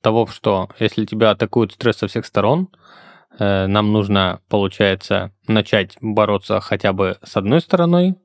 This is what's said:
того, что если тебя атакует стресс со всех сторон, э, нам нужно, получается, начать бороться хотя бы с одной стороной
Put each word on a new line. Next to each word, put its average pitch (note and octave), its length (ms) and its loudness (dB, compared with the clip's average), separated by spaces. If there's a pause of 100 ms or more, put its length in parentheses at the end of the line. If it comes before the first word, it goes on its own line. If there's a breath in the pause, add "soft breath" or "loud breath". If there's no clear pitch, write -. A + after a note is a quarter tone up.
того, A2+ 260 0
что F#2+ 500 -4
если A2 280 -2
тебя A2 260 2
атакует G#2+ 400 0
стресс - 260 -2
со G2+ 100 -6
всех - 180 -8
сторон, C3 420 0 (720 loud breath)
э, G2 280 0
нам G#2 260 2
нужно, G2 560 0
получается, G2 840 0 (160)
начать G#2 540 0
бороться G#2 580 0
хотя G2+ 320 -2
бы F#2+ 320 -2
с - 140 -6
одной A2+ 240 2
стороной F3+ 640 2